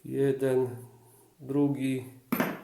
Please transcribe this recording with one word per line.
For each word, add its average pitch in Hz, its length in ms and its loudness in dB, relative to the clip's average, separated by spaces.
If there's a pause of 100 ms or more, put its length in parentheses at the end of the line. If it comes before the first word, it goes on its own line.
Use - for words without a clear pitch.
Jeden, 131 680 2 (640)
drugi. 135 680 0 (540)